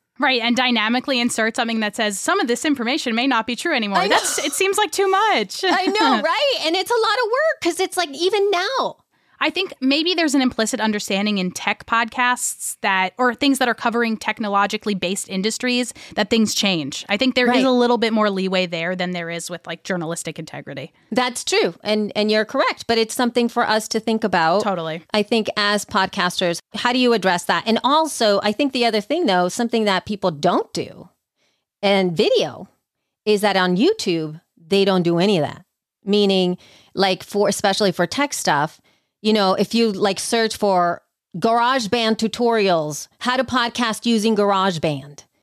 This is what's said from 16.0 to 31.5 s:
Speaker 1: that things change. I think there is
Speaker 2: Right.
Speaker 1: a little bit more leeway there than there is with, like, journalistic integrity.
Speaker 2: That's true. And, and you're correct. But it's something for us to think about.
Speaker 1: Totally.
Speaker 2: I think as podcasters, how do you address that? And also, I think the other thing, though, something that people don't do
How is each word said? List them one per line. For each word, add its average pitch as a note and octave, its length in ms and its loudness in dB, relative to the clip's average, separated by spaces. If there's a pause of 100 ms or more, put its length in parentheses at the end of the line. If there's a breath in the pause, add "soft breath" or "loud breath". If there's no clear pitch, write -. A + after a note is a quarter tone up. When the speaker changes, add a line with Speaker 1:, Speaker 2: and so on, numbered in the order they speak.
Speaker 1:
that G#3+ 160 -2
things A3 240 4
change. E3+ 520 -2
I G3+ 100 0
think B3+ 180 0
there B3+ 100 4
is B3 120 4
Speaker 2:
Right. B3+ 60 4
Speaker 1:
a C4 60 4
little A#3+ 300 4
bit A3+ 140 0
more G#3+ 180 2
leeway F#3+ 340 0
there E3+ 300 -4
than F3+ 160 -2
there E3+ 180 -6
is E3+ 180 -8
with, F3 200 -12
like, E3+ 160 -12
journalistic E3 560 -6
integrity. D3 520 -14 (200 soft breath)
Speaker 2:
That's B3+ 320 -2
true. E4 400 0
And, G#3+ 320 -2
and G#3 160 0
you're G#3+ 140 2
correct. D4+ 420 -2
But A#3 100 0
it's A3+ 160 -2
something A#3+ 340 0
for A#3+ 160 -2
us A3 260 0
to A3 100 -2
think A3 240 -2
about. F3+ 400 2
Speaker 1:
Totally. E3 400 -4 (100)
Speaker 2:
I G#3+ 80 2
think G#3+ 340 -2
as G#3 300 0
podcasters, F3+ 720 0 (160)
how B3 180 0
do B3+ 60 0
you B3 160 4
address F3+ 300 2
that? F3 240 0
And A3+ 160 2
also, C4 580 2
I G#3+ 100 0
think C#4 220 -2
the A#3+ 120 0
other G#3+ 160 0
thing, D#4+ 260 -2
though, F3+ 220 4
something A#3 360 -2
that F#3+ 220 0
people G3 240 -2
don't F3 420 0
do - 360 -8 (720)